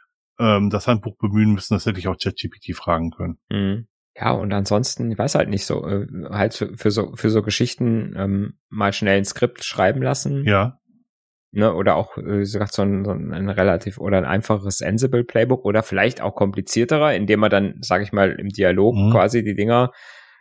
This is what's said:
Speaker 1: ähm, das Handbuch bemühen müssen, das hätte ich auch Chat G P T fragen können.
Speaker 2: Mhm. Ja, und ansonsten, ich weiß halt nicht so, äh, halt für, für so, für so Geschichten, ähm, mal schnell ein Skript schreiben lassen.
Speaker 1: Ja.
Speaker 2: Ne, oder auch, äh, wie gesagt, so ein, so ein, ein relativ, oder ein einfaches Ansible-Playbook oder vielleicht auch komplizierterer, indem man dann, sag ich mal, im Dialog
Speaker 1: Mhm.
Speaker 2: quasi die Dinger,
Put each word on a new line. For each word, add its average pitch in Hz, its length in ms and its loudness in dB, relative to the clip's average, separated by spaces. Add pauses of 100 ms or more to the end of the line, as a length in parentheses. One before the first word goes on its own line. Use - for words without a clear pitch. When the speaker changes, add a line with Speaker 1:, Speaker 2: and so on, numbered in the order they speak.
(380)
Speaker 1:
ähm, 101 320 4
das 101 160 -2
Handbuch 110 320 -2
bemühen 107 340 4
müssen, 98 220 -2
das 95 120 -2
hätte 95 120 -2
ich 90 100 -6
auch 90 80 -4
Chat - 200 -4
G - 120 -8
P - 100 -16
T - 140 -12
fragen 82 380 -2
können. 87 280 -6 (120)
Speaker 2:
Mhm. 101 360 -2 (300)
Ja, 123 160 0
und 101 200 -2
ansonsten, 104 600 0
ich 104 60 -8
weiß 127 180 0
halt - 120 2
nicht 98 160 -4
so, - 220 -4
äh, 104 200 -4 (240)
halt 117 240 0
für, - 220 -6
für 107 140 0
so, 101 240 -2
für - 160 0
so 107 120 2
Geschichten, 113 760 -2
ähm, 98 420 -2 (100)
mal 101 240 0
schnell 98 260 2
ein 98 60 0
Skript - 400 0
schreiben 104 380 0
lassen. 139 420 -2
Speaker 1:
Ja. 104 360 2 (720)
Speaker 2:
Ne, 104 220 2
oder 90 240 2
auch, - 220 -4
äh, - 80 -12
wie 101 140 -2
gesagt, 104 340 -4
so 104 80 0
ein, 98 220 0
so 101 80 -2
ein, - 200 -6
ein 95 160 -4
relativ, 95 500 0
oder 95 200 0
ein 78 80 0
einfaches 98 560 -2
Ansible-Playbook 120 840 0
oder 107 180 2
vielleicht 98 380 0
auch 101 140 -6
komplizierterer, 120 800 0
indem 104 260 2
man 107 100 4
dann, 101 300 0
sag 95 220 0
ich 104 100 -8
mal, 98 200 2
im 101 160 -8
Dialog 101 480 2
Speaker 1:
Mhm. 104 160 4
Speaker 2:
quasi 107 320 4
die 104 100 -4
Dinger, 117 380 2 (480)